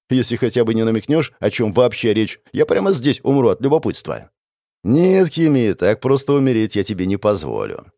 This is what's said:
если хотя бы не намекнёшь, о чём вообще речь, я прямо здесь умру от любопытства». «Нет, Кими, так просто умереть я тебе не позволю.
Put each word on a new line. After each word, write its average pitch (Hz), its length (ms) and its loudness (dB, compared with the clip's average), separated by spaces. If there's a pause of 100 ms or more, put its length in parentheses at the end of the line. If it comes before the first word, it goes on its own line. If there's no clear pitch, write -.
если 120 280 0
хотя 120 260 0
бы 113 100 0
не 110 100 -2
намекнёшь, 113 560 -2
о 101 120 -2
чём 107 220 -2
вообще 120 400 2
речь, 107 260 -2 (140)
я 147 120 0
прямо 196 260 0
здесь 135 320 -2
умру 131 260 2
от 92 120 -2
любопытства». 104 720 -2 (520)
«Нет, 180 460 2
Кими, 139 440 2
так 104 260 0
просто 135 340 0
умереть 127 420 0
я 101 80 0
тебе 92 220 -4
не 98 120 -2
позволю. 67 680 -4 (120)